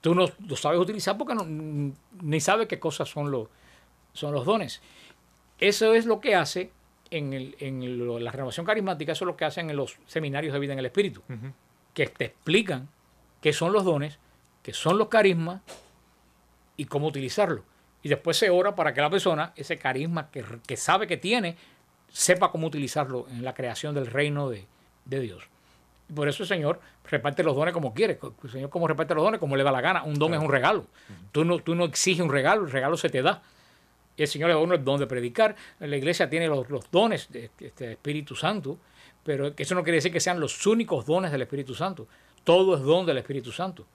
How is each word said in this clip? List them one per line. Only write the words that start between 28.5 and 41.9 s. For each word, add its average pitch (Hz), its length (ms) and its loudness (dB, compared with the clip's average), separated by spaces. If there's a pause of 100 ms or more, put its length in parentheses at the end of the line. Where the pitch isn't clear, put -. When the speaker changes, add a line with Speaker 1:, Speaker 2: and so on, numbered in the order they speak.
Speaker 1:
Señor, 135 180 -8
como 170 180 -2
reparte 156 280 0
los 156 80 2
dones, 214 160 2
como 143 180 0
le 135 60 4
da 143 80 4
la 127 100 0
gana. 170 220 2
Un 151 100 -4
don 147 160 2
Speaker 2:
Claro. 160 140 0
Speaker 1:
es - 40 0
un 139 40 2
regalo. 147 300 4
Speaker 2:
Ujú. - 380 -20 (120)
Speaker 1:
Tú 151 140 2
no, 170 140 2
tú 165 160 -2
no 175 100 2
exiges 175 380 0
un 147 80 0
regalo, 160 340 4
el 139 60 -8
regalo 135 240 0
se 165 140 -2
te 135 120 0
da. 175 200 2 (760)
Y 156 60 -2
el 151 60 2
Señor 147 220 -2
le 170 60 6
da 151 60 4
a - 20 4
uno 175 120 2
el 147 100 -2
don 139 140 2
de 135 80 -2
predicar. 123 480 0 (240)
La 143 180 -4
iglesia 160 320 0
tiene 165 180 0
los, 135 220 -2
los 135 200 -8
dones 196 420 2
de, 117 280 -14
este, 120 340 -12
Espíritu 147 420 -8
Santo, 165 420 -4 (460)
pero 143 340 -2
eso 170 180 -2
no 180 80 0
quiere 165 140 2
decir 165 160 2
que 165 80 0
sean 180 180 0
los - 260 -4
únicos 202 400 2
dones 170 260 0
del 135 100 -2
Espíritu 131 340 -6
Santo. 165 320 -6 (360)